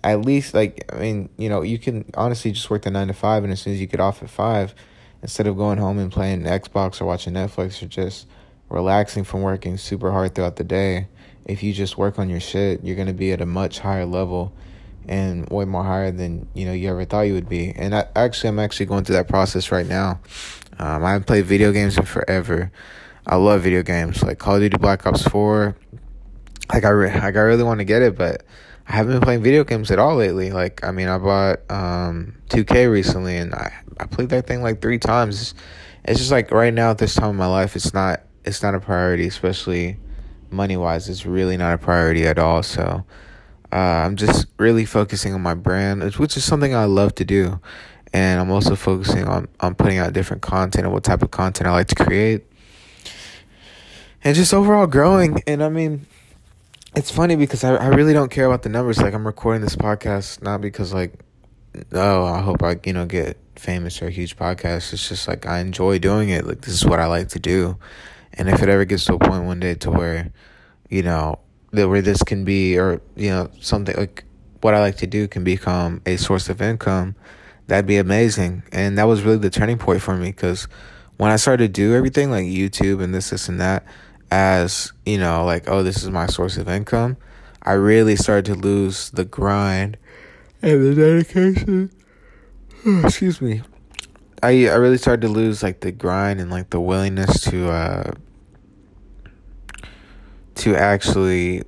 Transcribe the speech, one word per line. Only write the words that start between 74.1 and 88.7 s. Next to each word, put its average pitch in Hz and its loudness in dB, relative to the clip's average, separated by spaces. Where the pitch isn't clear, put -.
what 110 6
I 104 6
like 101 2
to 92 -4
do 101 -2
can 90 -6
become 90 -2
a 90 -2
source 92 -2
of 95 -4
income, 98 -2
that'd 101 2
be 101 4
amazing. 98 2
And 98 0
that 104 4
was 110 4
really 110 4
the 104 0
turning 110 0
point 95 0
for 95 -2
me, 90 -4
'cause 90 -4
when 107 2
I 107 4
started 120 4
to 98 -2
do 107 4
everything 135 2
like 98 0
YouTube 98 -2
and 92 -2
this, 92 -4
this, - -6
and 90 -6
that, 95 -2
as, 92 2
you 104 0
know, 85 0
like, 85 -2
"Oh, 98 0
this 92 -2
is 95 -8
my 85 -2
source 92 -4
of - -6
income," 113 -2
I 95 0
really 107 6
started 101 2
to 104 -2
lose 98 0